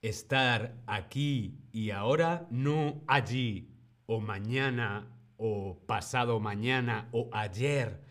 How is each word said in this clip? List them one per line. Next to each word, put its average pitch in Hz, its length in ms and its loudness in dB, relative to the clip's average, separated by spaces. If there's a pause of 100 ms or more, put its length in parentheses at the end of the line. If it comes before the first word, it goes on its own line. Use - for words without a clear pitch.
Estar 120 840 2
aquí 117 720 -2 (120)
y 110 200 -2
ahora, 131 580 2
no 139 560 0
allí 123 720 0 (300)
o 113 160 0
mañana 107 920 -2 (240)
o 101 480 -2
pasado 120 540 0
mañana 113 720 0
o 117 200 0
ayer. 107 800 0